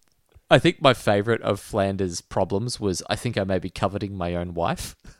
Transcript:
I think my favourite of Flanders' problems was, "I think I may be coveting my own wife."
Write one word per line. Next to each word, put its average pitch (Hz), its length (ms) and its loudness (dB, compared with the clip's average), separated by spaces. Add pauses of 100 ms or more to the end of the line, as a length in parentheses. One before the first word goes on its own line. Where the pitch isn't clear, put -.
(500)
I 156 80 8
think 165 220 2
my 139 140 6
favourite 110 480 2
of 107 180 0
Flanders' 98 600 -2
problems 98 600 -2
was, 95 280 0
"I 107 80 -2
think 120 200 -4
I 101 80 0
may 95 140 0
be 90 120 -6
coveting 101 460 -2
my 87 180 -4
own 87 200 -4
wife." 85 420 -4 (240)